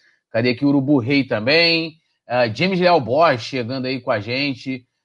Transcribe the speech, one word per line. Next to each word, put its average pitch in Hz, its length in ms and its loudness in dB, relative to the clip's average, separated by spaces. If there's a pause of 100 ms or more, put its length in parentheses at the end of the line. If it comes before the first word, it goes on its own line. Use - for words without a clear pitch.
(320)
Cadê 117 200 0
aqui 123 120 -2
o 143 60 4
Urubu 139 280 2
Rei 131 280 0
também? 160 720 0 (280)
Ah, 123 220 0
James 175 320 -2
Leal 175 220 4
Borges 127 440 2
chegando 127 420 -6
aí 131 120 -4
com 120 100 -10
a 110 120 0
gente. 131 640 -6 (200)